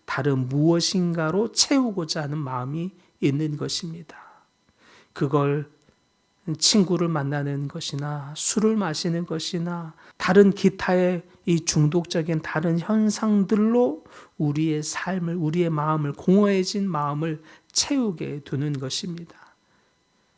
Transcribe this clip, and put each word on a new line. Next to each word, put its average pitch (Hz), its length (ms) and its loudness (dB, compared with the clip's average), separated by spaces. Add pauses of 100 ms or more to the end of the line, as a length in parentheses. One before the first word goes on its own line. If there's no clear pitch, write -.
다른 131 440 -2
무엇인가로 170 1000 0
채우고자 190 720 0
하는 147 140 -6
마음이 139 540 -6 (300)
있는 147 340 0
것입니다. 160 640 -8 (960)
그걸 143 560 0 (880)
친구를 175 500 2
만나는 143 600 -2
것이나 147 680 -8
술을 220 400 0
마시는 170 500 -2
것이나 165 680 -6 (240)
다른 196 340 8
기타의 185 720 2 (220)
이 170 200 2
중독적인 160 760 2
다른 170 380 0
현상들로 214 1200 2 (340)
우리의 151 460 0
삶을, 175 520 -4
우리의 170 340 0
마음을, 151 440 0
공허해진 196 760 2
마음을 156 520 -4 (300)
채우게 156 760 -2
두는 143 340 -4
것입니다. 165 580 -8 (1000)